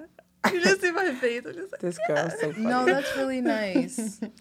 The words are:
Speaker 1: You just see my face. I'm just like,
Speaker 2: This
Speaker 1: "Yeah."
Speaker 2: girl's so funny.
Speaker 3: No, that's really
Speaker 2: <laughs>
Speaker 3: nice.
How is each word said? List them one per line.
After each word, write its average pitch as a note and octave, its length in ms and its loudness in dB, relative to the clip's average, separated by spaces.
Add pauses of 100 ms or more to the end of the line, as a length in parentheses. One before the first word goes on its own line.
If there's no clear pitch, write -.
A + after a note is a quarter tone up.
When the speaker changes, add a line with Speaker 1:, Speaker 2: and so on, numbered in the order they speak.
(520)
Speaker 1:
You F4 100 0
just F#4+ 180 6
see F4+ 100 2
my F4+ 260 0
face. A#3+ 280 -2
I'm - 100 -10
just F#4+ 180 -12
like, - 100 -10
Speaker 2:
This F3 160 -4 (100)
Speaker 1:
"Yeah." D3+ 60 2
Speaker 2:
girl's D#3+ 260 -2
so D3+ 120 0
funny. A3 140 -2
Speaker 3:
No, B3 200 2
that's C4+ 300 2
really C4 240 -2
Speaker 2:
<laughs> - 20 -2
Speaker 3:
nice. A3 760 -2 (200)